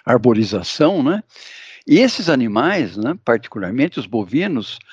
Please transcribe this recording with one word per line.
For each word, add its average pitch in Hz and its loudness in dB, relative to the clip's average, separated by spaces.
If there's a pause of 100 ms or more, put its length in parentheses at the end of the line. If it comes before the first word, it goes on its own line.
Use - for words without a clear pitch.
arborização, 120 2
né? 180 0 (640)
Esses 202 2
animais, 127 0
né, 127 -4
particularmente 117 -2
os 107 -10
bovinos, 117 -4 (120)